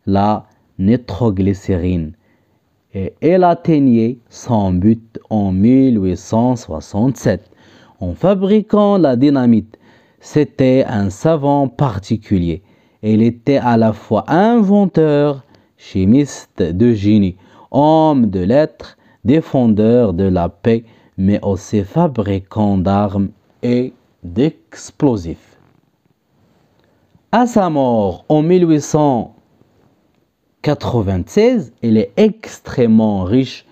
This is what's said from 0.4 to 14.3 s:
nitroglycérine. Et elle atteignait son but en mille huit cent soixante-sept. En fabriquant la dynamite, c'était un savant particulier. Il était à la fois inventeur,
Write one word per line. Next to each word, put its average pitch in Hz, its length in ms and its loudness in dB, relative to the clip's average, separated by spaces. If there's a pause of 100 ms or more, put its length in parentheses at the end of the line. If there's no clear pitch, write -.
nitroglycérine. 95 1300 -2 (840)
Et - 280 -10
elle 180 240 2
atteignait 135 720 2 (120)
son 101 440 -2
but 110 460 0 (100)
en 101 240 -2
mille 123 440 2
huit 92 200 -2
cent 120 400 -2
soixante-sept. 104 920 -4 (520)
En 90 120 -8
fabriquant 202 840 0
la 143 180 2
dynamite, 123 600 2 (420)
c'était 135 680 0
un 101 220 -2
savant 143 600 0
particulier. 98 920 -4 (400)
Il 107 220 2
était 120 380 0 (120)
à 117 40 2
la 110 160 2
fois 101 360 -4
inventeur, 170 1160 2 (320)